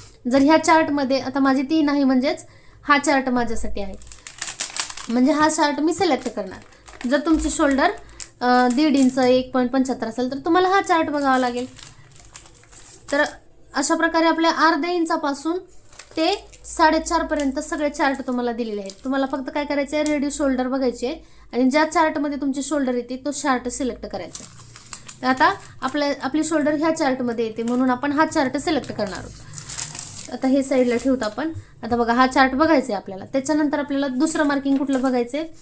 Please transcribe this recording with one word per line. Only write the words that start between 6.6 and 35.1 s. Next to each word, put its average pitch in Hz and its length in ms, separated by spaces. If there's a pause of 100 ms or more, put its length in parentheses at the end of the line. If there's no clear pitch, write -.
जर 277 180
तुमचे 311 240
शोल्डर, 285 420 (500)
अ, 247 340
दीड 302 200
इंच, 262 220
एक 254 360
पॉइंट 254 180
पंच्याहत्तर 254 360
असेल, 247 240
तर 277 60
तुम्हाला 359 300
हा 381 140
चार्ट 320 280
बघावा 277 280
लागेल. 247 280 (1500)
तर 285 120 (500)
अशा 294 220
प्रकारे 330 300
आपल्या 330 260
अर्ध्या 320 400
इंचापासून 320 640 (600)
ते 359 300 (180)
साडेचार 320 580
पर्यंत 294 360
सगळे 294 300
चार्ट 277 380
तुम्हाला 247 240
दिलेले 220 300
आहेत. 196 220
तुम्हाला 269 220
फक्त 269 280
काय 294 120
करायचं 285 320
आहे, 302 80
रेडी 294 260
शोल्डर 262 360
बघायचे 254 400
आहे 320 120 (340)
आणि 254 160
ज्या 302 160
चार्टमध्ये 311 560
तुमचे 277 200
शोल्डर 262 340
येते, 247 300
तो 294 60
चार्ट 254 360
सिलेक्ट 247 380
करायचा - 380
आहे. - 220 (560)
तर 254 60
आता 302 260 (280)
आपल्या, 285 400
आपली 302 220
शोल्डर 311 300
ह्या 320 180
चार्टमध्ये 254 540
येते, 220 180
म्हणून 247 260
आपण 247 220
हा 311 140
चार्ट 294 320
सिलेक्ट 285 340
करणार 190 280
आहोत. - 120 (1000)
आता 247 140
हे 269 160
साईडला 254 320
ठेवतो 254 300
आपण. 269 260 (320)
आता 226 120
बघा, 233 180
हा 254 140
चार्ट 262 240
बघायचा 277 420
आहे - 0
आपल्याला. 190 320
त्याच्यानंतर 294 540
आपल्याला 277 280
दुसरं 311 360
मार्किंग 277 340
कुठलं 269 240
बघायचं 247 360